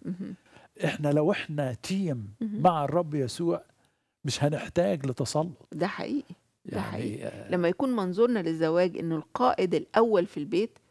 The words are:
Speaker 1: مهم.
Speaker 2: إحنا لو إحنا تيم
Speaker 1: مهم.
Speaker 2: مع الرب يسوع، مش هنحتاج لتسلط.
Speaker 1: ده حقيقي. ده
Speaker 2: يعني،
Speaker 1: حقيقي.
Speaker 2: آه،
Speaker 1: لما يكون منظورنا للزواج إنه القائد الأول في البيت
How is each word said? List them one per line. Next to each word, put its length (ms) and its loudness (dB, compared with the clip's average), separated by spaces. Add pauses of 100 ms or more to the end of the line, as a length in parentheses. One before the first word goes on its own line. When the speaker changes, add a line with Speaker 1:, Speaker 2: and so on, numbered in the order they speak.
Speaker 1:
مهم. 300 -8 (500)
Speaker 2:
إحنا 260 0
لو 200 4
إحنا 420 -2
تيم 680 -4
Speaker 1:
مهم. 200 -4
Speaker 2:
مع 220 4
الرب 300 0
يسوع، 500 -2 (640)
مش 180 0
هنحتاج 600 0
لتسلط. 680 -2
Speaker 1:
ده 160 -2
حقيقي. 480 -6 (300)
ده 120 -6
Speaker 2:
يعني، 140 -4
Speaker 1:
حقيقي. 360 -6
Speaker 2:
آه، 240 -8
Speaker 1:
لما 160 2
يكون 280 0
منظورنا 440 2
للزواج 580 2
إنه 180 -2
القائد 600 0
الأول 500 4
في 120 -12
البيت 420 -2 (120)